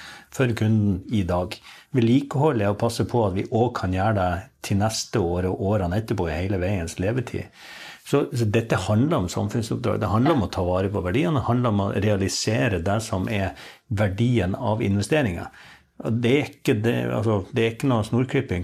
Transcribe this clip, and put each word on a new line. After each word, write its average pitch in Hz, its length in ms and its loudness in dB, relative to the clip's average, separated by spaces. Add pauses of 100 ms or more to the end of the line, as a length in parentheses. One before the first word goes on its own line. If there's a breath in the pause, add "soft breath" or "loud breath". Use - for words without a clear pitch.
(280 loud breath)
for 120 260 0
kunden 107 520 2
i 104 200 0
dag. 90 300 -2 (360 loud breath)
Vedlikehold 131 680 2
er 101 80 2
å 104 80 -2
passe 113 260 0
på 117 220 2
at 90 80 0
vi 95 140 -4
også 117 260 2
kan 92 220 -2
gjøre 104 180 2
det 92 160 2 (320)
til 101 160 0
neste 110 400 -2
år 90 320 0
og - 120 -4
årene 95 360 0
etterpå 101 320 -2
i 78 80 -2
hele 95 200 -2
veiens 87 400 -2
levetid. 110 520 -4 (540 loud breath)
Så, 143 240 2
så 120 180 0
dette 113 320 0
handler 113 400 2
om 92 80 0
samfunnsoppdrag. 107 720 -2
Det 107 80 -2
handler 123 300 4
om 107 80 2
å 85 60 -4
ta 98 120 -2
vare 90 260 2
på 101 140 -2
verdiene. 131 380 0
Det - 80 -2
handler 120 240 2
om 101 100 2
å 98 80 0
realisere 104 880 0
det 98 220 0
som 95 260 -4
er 98 300 -4 (320 loud breath)
verdien 104 640 2
av 113 280 -2
investeringer. 101 680 0 (580 loud breath)
Og 117 140 0
det 120 160 4
er 147 160 2
ikke - 220 0 (100)
det, 117 80 4 (160)
altså, 113 400 2
det 120 160 0
er 113 80 2
ikke 123 180 -2
noe 113 160 2
snorklipping 123 580 0